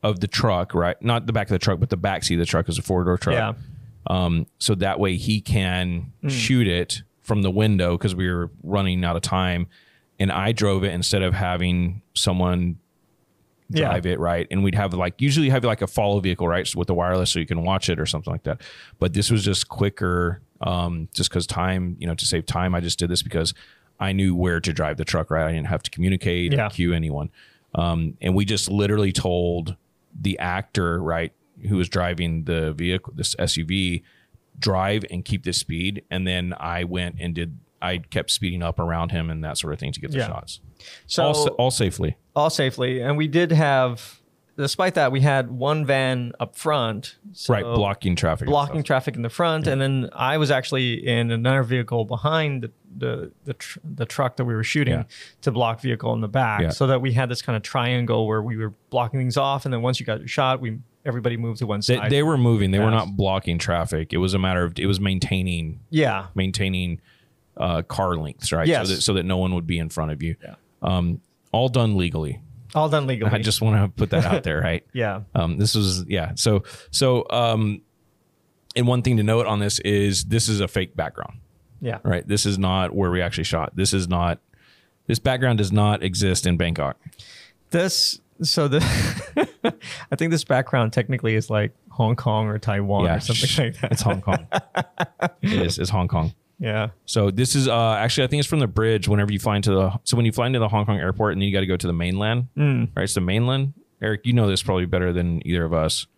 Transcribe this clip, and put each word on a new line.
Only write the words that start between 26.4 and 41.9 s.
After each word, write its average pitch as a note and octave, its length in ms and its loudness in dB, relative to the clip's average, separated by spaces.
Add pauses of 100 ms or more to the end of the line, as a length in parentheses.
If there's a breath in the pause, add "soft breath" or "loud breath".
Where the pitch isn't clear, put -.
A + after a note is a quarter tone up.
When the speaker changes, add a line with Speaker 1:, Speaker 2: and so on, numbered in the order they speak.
Speaker 2:
Yeah. G#2+ 140 2
Speaker 1:
or G2+ 40 -4
cue F2 220 2
anyone. D#2 380 -2 (440 soft breath)
Um, E2 460 0
and F#2 140 0
we G2+ 100 4
just G2 260 -2
literally G2+ 420 2
told F2 640 -2 (440)
the G2 180 -2
actor, F2+ 640 -2
right, E2 300 -2 (360)
who G#2 80 2
was F2+ 120 2
driving E2+ 560 -2
the D#2+ 300 -2
vehicle, F2 420 -4
this - 220 -4
S - 180 -2
U E2 80 -2
V, F2+ 380 -2 (560 soft breath)
"Drive G2+ 520 0
and F2+ 140 -8
keep - 200 -4
this F2 140 -4
speed." F2+ 520 -4
And F#2 160 -2
then F2+ 340 -2
I F2 240 -4
went F2 360 -6
and F2 140 -4
did, E2 220 -6 (240)
I F#2 180 -4
kept - 320 -6
speeding F2+ 320 -4
up E2+ 180 -4
around E2+ 320 -2
him E2 180 -2
and D#2+ 140 -6
that D2+ 140 -6
sort D2+ 140 -6
of D2 60 -8
thing C2+ 140 -6
to - 80 -10
get - 100 -10
the C#3 80 -4
Speaker 2:
Yeah. A#2 80 -2
Speaker 1:
shots. - 340 -12 (460 loud breath)
Speaker 2:
So - 180 0
Speaker 1:
All D3 100 2
sa-, D3 180 2
all B2+ 180 2
safely. - 460 0 (180)